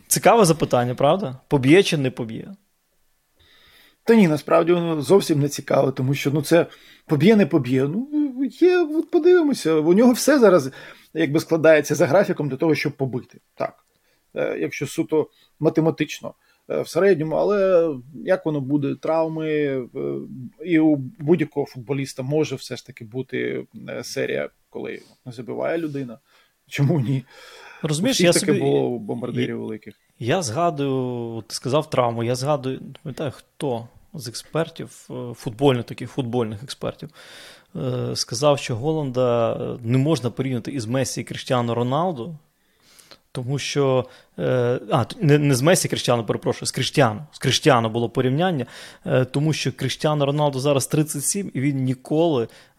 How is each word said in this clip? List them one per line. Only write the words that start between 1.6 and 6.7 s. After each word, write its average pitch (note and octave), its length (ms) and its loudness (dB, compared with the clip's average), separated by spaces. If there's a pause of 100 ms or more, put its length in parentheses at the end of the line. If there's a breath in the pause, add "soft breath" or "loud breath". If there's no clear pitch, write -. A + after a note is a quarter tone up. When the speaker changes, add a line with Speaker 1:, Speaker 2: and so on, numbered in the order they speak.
Speaker 1:
чи F3 140 -2
не C3 140 0
поб'є? A2+ 360 -10 (1600 soft breath)
Speaker 2:
Та A#3 120 6
ні, G#3 120 8
насправді E3 460 2
воно E3+ 280 0
зовсім D#3+ 380 4
не C#3+ 100 0
цікаве, C#3 420 0
тому C3 220 -2
що, C#3 180 -2
ну, D3+ 100 0
це D#3+ 240 4 (400 loud breath)